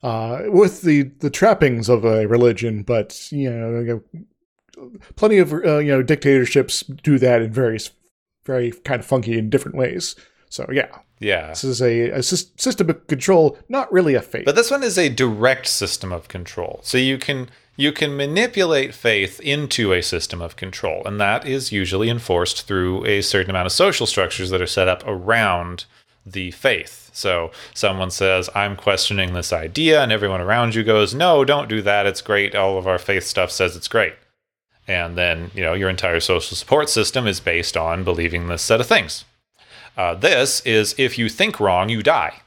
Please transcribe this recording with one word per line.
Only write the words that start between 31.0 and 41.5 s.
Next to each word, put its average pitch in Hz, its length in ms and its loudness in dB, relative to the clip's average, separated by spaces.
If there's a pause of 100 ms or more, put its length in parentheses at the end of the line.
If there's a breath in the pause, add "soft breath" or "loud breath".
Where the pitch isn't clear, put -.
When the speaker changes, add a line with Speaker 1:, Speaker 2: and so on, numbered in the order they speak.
Speaker 2:
"No, 156 300 4
don't 139 240 0
do 110 140 -2
that. 101 240 2
It's 98 160 -2
great. 101 340 0
All 98 220 2
of 92 100 -4
our 92 100 2
faith 95 260 -2
stuff 90 280 -2
says 87 240 -2
it's - 120 -12
great." 98 260 0 (760)
And 87 280 -4
then, 87 380 -2
you 95 80 -4
know, 82 120 0
your 95 160 0
entire 90 300 -2
social 85 360 -2
support 147 340 0
system 113 360 -2
is 95 140 -2
based 85 360 -2
on 82 280 -2
believing 85 440 -2
this 87 140 -4
set - 180 2
of - 60 -2
things. 107 380 0 (720 loud breath)
Uh, 87 180 0
this 135 520 2
is, 110 320 2
if 131 200 0
you 117 100 0
think - 320 -4